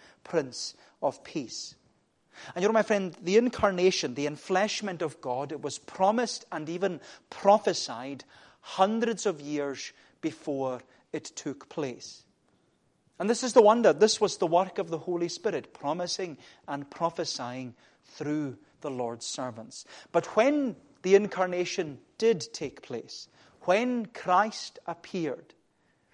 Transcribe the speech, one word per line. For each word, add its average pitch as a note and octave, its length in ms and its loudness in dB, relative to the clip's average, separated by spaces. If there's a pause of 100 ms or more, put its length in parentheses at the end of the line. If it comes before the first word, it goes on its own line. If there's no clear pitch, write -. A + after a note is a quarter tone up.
(240)
Prince C#3 500 -4 (260)
of - 220 -4
Peace." - 540 -10 (800)
And F3 60 -4
you G3+ 60 4
know, A3 40 2
my A3 100 6
friend, G3 400 0
the F#3 140 4
incarnation, F#3 800 2
the C#3+ 120 -2
enfleshment F#3 760 -2
of D3+ 180 -6
God, C3 320 -6
it C#3 100 -10
was C#3+ 160 -8
promised A3 720 0
and D#3 180 -8
even F3 320 -4 (300)
prophesied C#3+ 920 2 (380)
hundreds A3 640 0
of E3 140 -2
years C#3+ 520 -4 (300)
before C3+ 600 -4 (300)
it D#3+ 120 -6
took - 440 -10
place. - 560 -8 (920)
And F#3+ 100 -2
this A#3 160 0
is A#3+ 80 -2
the B3 100 12
wonder. G#3+ 300 8
This G3 260 4
was G3 200 0
the F3+ 80 0
work F3+ 320 2
of F#3+ 100 -4
the D#3+ 100 -4
Holy E3+ 300 -4
Spirit, E3 460 -6
promising E3+ 640 -6 (280)
and C#3+ 240 -8
prophesying C3 840 -6 (300)
through D3 520 -6 (240)
the D3 100 -8
Lord's A#2+ 360 -6
servants. A#2 580 -10 (260)
But - 240 0
when C4 400 2 (280)
the F#3+ 120 6
incarnation F3+ 840 2 (160)
did A3 380 2
take - 260 -10
place, - 480 -12 (320)
when A#3 460 0
Christ - 800 -2
appeared, E3 680 -6 (600)